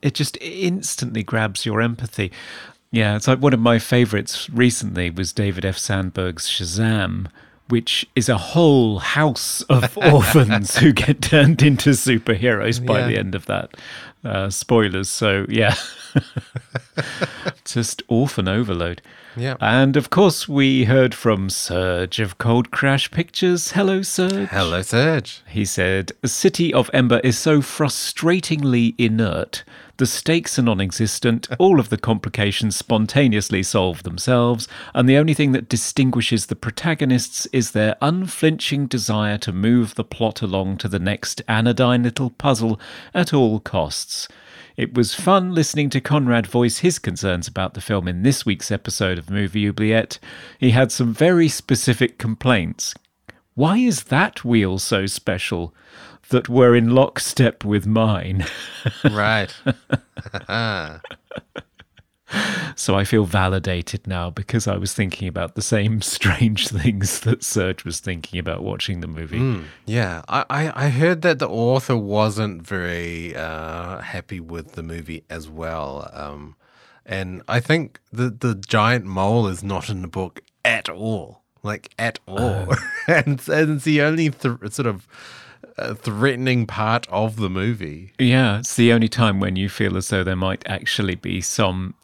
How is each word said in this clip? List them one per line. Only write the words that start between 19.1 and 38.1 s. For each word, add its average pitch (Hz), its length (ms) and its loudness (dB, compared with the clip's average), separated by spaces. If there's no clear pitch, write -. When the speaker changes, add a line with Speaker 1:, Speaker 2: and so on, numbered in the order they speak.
Speaker 2:
Yeah. 127 240 -6
Speaker 1:
And 131 380 4
of 143 120 0
course, - 380 4
we 135 380 2
heard 127 280 4
from 98 360 0
Serge 92 680 -2
of 101 180 -4
Cold 117 340 0
Crash 139 400 0
Pictures. 175 600 -2
Hello, 190 280 0
Serge. 190 480 -2
Speaker 2:
Hello, 92 320 0
Serge. 135 640 0
Speaker 1:
He 98 180 -2
said, 95 480 -2
"City 170 480 0
of 127 200 2
Ember 123 300 4
is 123 140 2
so 151 240 4
frustratingly 143 1400 0
inert. 110 680 0
The 127 100 2
stakes - 500 -2
are 131 60 4
non-existent. 113 880 0
Speaker 2:
<laughs> 120 60 -2
Speaker 1:
All 185 200 8
of 117 100 0
the 107 80 0
complications 104 800 -2
spontaneously 107 880 2
solve 92 400 0
themselves. 120 640 0
And 123 140 4
the 135 80 8
only 156 180 4
thing 143 180 2
that 127 160 -2
distinguishes 123 800 0
the - 80 -6
protagonists 131 920 -2
is 123 240 0
their 107 300 2
unflinching 156 840 0